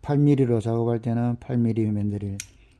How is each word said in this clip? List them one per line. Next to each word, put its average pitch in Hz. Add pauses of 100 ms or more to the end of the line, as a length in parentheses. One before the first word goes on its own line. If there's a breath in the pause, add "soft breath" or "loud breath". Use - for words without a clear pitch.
팔 147
밀리로 135
작업할 117
때는 120
팔 127
밀리 113
맨드릴 101 (420 loud breath)